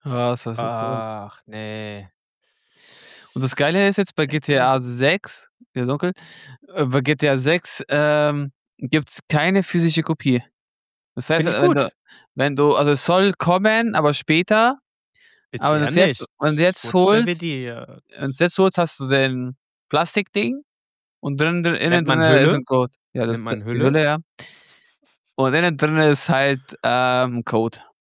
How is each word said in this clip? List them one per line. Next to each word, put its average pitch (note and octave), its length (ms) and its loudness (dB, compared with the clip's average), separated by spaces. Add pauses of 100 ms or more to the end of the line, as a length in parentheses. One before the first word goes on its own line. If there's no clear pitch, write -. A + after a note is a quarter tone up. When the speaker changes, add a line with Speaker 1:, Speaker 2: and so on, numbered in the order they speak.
Speaker 1:
Ah, B2 300 -4
das B2 140 -6
war A2+ 100 -8
so A#2+ 60 -8
cool. A2+ 80 -4
Speaker 2:
Ach, A2+ 760 -8
nee. G#2+ 640 -12 (1300)
Speaker 1:
Und C3 100 -6
das B2+ 120 -4
Geile F3 320 2
ist G3 100 0
jetzt G3 180 -4
bei D#3 100 0
G C#3 140 -4
T C#3+ 200 0
A C3 200 2
sechs, B2+ 720 -2 (240)
ja, B2 120 -4
dunkel, D#3 280 -2 (600)
äh, D#3 120 0
bei C3 160 0
G D3 140 0
T D3 140 0
A C3+ 80 4
sechs, D3+ 520 -2
ähm, D3 640 0 (260)
gibt's - 420 -4 (100)
keine F3+ 340 2
physische E3 380 0
Kopie. C3+ 420 -2 (720)
Das C3+ 140 -10
heißt, D#3+ 140 2
Speaker 2:
Find A#2+ 120 -2
ich A#2 60 0
Speaker 1:
wenn - 60 4
Speaker 2:
gut. D#4 100 2
Speaker 1:
du, C3 120 0 (460)
wenn C#3 200 0
du, D3 200 4
also D3 160 2
es C#3 140 0
soll F#3+ 280 2
kommen, G#3+ 600 0
aber D3+ 180 2
später. G#3+ 680 2 (800)
Aber D3 160 2
wenn D3 100 2
Speaker 2:
Bisher E3+ 220 4
Speaker 1:
du's C3+ 120 -2
jetzt, - 20 -12
Speaker 2:
nicht. - 80 -14 (100)
Speaker 1:
wenn D3+ 160 0
du D3+ 60 0
jetzt F#3 320 0
Speaker 2:
Wurde F#3 120 6
Speaker 1:
holst, A3 220 4
Speaker 2:
revidiert. C3 760 -8 (140)
Speaker 1:
wenn - 80 -8
du's C3+ 140 -6
jetzt F3 180 0
holst, F#3+ 200 2
hast E3+ 220 -2
du C3+ 80 -8
den C3 500 0 (320)
Plastikding G#3 760 -2 (560)
und C#3+ 200 -6
drin, E3+ 240 0
drin, E3+ 120 0
innen D3+ 140 0
Speaker 2:
Nennt E3+ 180 0
man C3 120 2
Speaker 1:
drin D#3+ 180 6
ist C#3 100 6
Speaker 2:
Hülle? D#3+ 100 2
Speaker 1:
ein B2+ 80 -6
Code. B2+ 280 -2 (200)
Ja, B2 120 -2
das, A#2 80 -2
Speaker 2:
Nennt A2+ 120 -8
man A2+ 80 -6
Speaker 1:
das G#2+ 60 -8
ist G2 60 -14
die A2+ 60 -6
Speaker 2:
Hülle? A#2+ 140 0
Speaker 1:
Hülle, D3+ 180 2
ja. D3 140 0 (1160)
Und C3 180 0
innen E3 240 0
drin D#3 200 0
ist D3+ 320 4
halt, C#3 320 2 (220)
ähm, B2+ 540 0
ein A#2 80 -6
Code. A2+ 340 -2 (220)